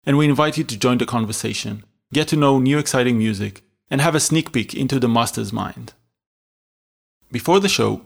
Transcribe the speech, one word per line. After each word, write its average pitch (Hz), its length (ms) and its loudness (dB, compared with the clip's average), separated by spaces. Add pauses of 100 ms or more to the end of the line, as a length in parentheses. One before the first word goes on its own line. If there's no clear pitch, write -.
and 143 140 2
we 151 100 4
invite 147 300 0
you 156 60 -2
to 120 120 -10
join 123 220 2
the 117 80 -2
conversation, 107 800 -6 (280)
get 151 160 0
to 160 80 0
know 139 220 4
new 135 200 2
exciting 123 380 0
music, 104 460 -2 (280)
and 139 120 0
have 160 120 2
a 156 60 2
sneak 156 320 0
peek 117 220 -4
into 131 260 -2
the 120 80 0
master's 113 420 0
mind. 110 440 -8 (1400)
Before 165 280 2
the 196 120 2
show, 107 360 0